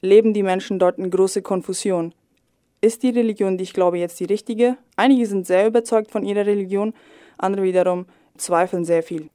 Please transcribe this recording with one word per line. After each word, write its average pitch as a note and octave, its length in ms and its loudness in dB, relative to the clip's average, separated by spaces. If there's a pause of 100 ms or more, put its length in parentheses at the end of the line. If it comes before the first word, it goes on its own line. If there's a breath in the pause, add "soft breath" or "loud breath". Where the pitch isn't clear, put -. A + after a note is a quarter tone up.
leben G#3+ 320 4
die G3+ 100 0
Menschen F#3+ 340 -2
dort F3+ 200 2
in F#3+ 120 -4
große F#3+ 320 0
Konfusion. F#3 720 -4 (680)
Ist A3+ 200 2
die B3+ 60 2
Religion, G#3+ 480 0
die F#3 80 -4
ich F#3 80 -16
glaube, F3+ 240 2
jetzt F3 240 -6
die F3+ 60 -6
richtige? A3+ 500 -2 (180)
Einige B3 320 4
sind G3 200 -4
sehr F#3 200 2
überzeugt A3+ 440 0
von G#3 120 -4
ihrer G3+ 220 -2
Religion, G3+ 480 -2 (460 soft breath)
andere G3 260 0
wiederum F3+ 400 0 (320 soft breath)
zweifeln F3 480 0
sehr E3 180 0
viel. D#3+ 320 -10